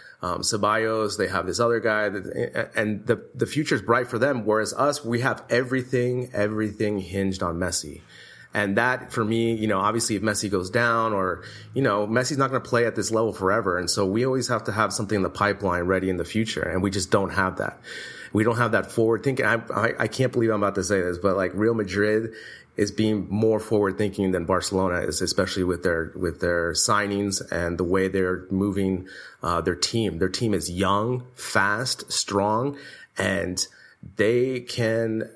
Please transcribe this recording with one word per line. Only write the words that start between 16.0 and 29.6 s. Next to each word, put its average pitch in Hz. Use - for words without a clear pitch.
in 92
the 87
future, 110
and 95
we 98
just 95
don't 98
have 92
that. -
We 107
don't 117
have 117
that 98
forward 113
thinking. 127
I, 107
I, 107
I 117
can't 127
believe 117
I'm 104
about 98
to 90
say 95
this, 87
but, 92
like, 92
Real 110
Madrid 107
is 104
being 107
more 107
forward 101
thinking 98
than 87
Barcelona 90
is, -
especially 92
with 87
their, 82
with 82
their 85
signings 101
and 87
the 90
way 95
they're 92
moving, 95
uh, 85
their 87